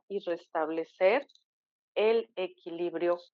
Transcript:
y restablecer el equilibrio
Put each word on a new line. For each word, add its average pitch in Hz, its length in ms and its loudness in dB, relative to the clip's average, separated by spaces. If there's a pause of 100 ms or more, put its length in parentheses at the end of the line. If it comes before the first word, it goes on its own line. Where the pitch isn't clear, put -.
y 196 120 -6
restablecer 170 1080 0 (680)
el 226 420 2
equilibrio 175 840 -4 (140)